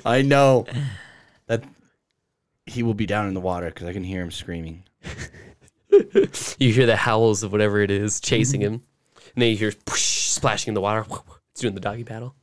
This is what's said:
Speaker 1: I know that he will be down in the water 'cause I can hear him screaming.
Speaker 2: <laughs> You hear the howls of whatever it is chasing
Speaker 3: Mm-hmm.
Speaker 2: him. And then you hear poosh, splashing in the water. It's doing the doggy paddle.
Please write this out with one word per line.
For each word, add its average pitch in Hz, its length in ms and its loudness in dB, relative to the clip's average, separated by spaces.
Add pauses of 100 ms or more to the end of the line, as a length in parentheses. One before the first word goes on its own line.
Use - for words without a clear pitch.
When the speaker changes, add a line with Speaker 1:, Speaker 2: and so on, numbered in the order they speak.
Speaker 1:
I 123 200 4
know 135 420 6 (840)
that 117 160 -2 (1000)
he - 160 -6
will 113 140 0
be 107 100 -4
down 101 220 -2
in 95 80 -4
the 95 40 -4
water 90 300 -4
'cause 85 180 -12
I 90 60 -8
can 95 100 -8
hear 92 200 -6
him 85 80 -8
screaming. 82 520 -12 (200)
Speaker 2:
<laughs> - 880 -18 (680)
You 123 140 4
hear 127 120 6
the 113 120 6
howls 110 460 2
of 101 100 -8
whatever 104 280 2
it 101 100 2
is 101 280 -2
chasing 131 420 0
Speaker 3:
Mm-hmm. 104 140 -2
Speaker 2:
him. 120 60 -10 (540)
And 123 60 0
then 117 100 4
you 107 60 0
hear 107 140 -2
poosh, - 640 -4
splashing 110 380 -2
in - 40 -2
the 101 60 -2
water. 107 240 -2 (460)
It's - 100 -16
doing 113 120 -2
the 98 60 -12
doggy 104 240 -8
paddle. 117 400 -14